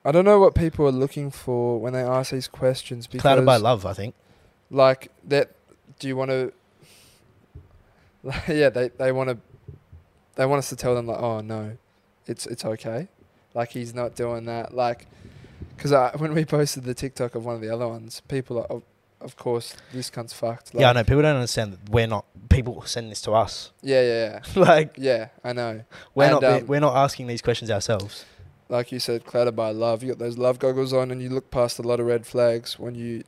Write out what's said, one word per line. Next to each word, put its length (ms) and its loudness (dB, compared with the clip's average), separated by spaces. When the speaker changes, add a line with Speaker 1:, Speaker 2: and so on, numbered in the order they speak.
Speaker 1:
I 60 2
don't 140 6
know 160 8
what 160 8
people 300 2
are 60 4
looking 380 -2
for 480 -2
when 140 -6
they 100 -2
ask 300 0
these 160 -6
questions, 580 -4
Speaker 2:
Clouded 400 4
by 80 4
Speaker 1:
because, 80 4
Speaker 2:
love, 240 2
I 60 -4
think. 240 -10
Speaker 1:
like, 440 2
that, 220 0
do 80 -8
you 80 -6
wanna, 340 -2
<laughs> 240 -8
yeah, 200 4
they, 200 0
they 240 -2
wanna, 260 -2
they 120 0
want 120 2
us 120 -4
to 60 -10
tell 180 -2
them, 120 -2
like, 140 -6
"Oh, 200 -2
no, 360 -8
it's, 200 -8
it's 180 -10
okay. 420 -6
Like, 160 -4
he's 240 -10
not 220 -6
doing 300 -6
that." 280 -8
Like, 320 -2
'cause 140 -2
I, 240 4
when 180 -4
we 100 2
posted 400 -2
the 100 -6
TikTok 400 -6
of 100 -8
one 100 -6
of 60 -10
the 120 -8
other 160 -4
ones, 400 -14
people 300 -6
are, 80 -4
of, 160 -8
of 160 -18
course, 400 -6
this 180 -10
cunt's 220 -12
fucked. 420 -8
Speaker 2:
Yeah, 60 0
I 80 8
Speaker 1:
Like, 80 8
Speaker 2:
know. 80 4
People 180 4
don't 140 4
understand 380 -4
that 160 -18
we're 180 4
not, 160 -4
people 380 2
send 240 -8
this 120 -12
to 100 -4
us. 380 0
Speaker 1:
Yeah, 200 2
yeah, 380 0
yeah. 60 6
Speaker 2:
<laughs> 0 -
Like, 360 6
Speaker 1:
Yeah, 300 -2
I 80 -4
know. 320 -6
Speaker 2:
we're 100 4
Speaker 1:
And, 80 6
Speaker 2:
not, 80 4
be-, 60 4
Speaker 1:
um, 40 -12
Speaker 2:
we're 140 0
not 160 4
asking 320 2
these 140 -6
questions 280 -2
ourselves. 540 -4
Speaker 1:
Like 220 -2
you 100 -6
said, 260 -4
clouded 280 0
by 160 -2
love. 320 -2
You 80 -6
got 80 -6
those 200 -6
love 200 2
goggles 360 0
on 160 0
and 100 -8
you 80 -8
look 220 -6
past 280 0
a 40 -8
lot 180 0
of 60 -2
red 200 0
flags 520 0
when 160 -10
you 340 -10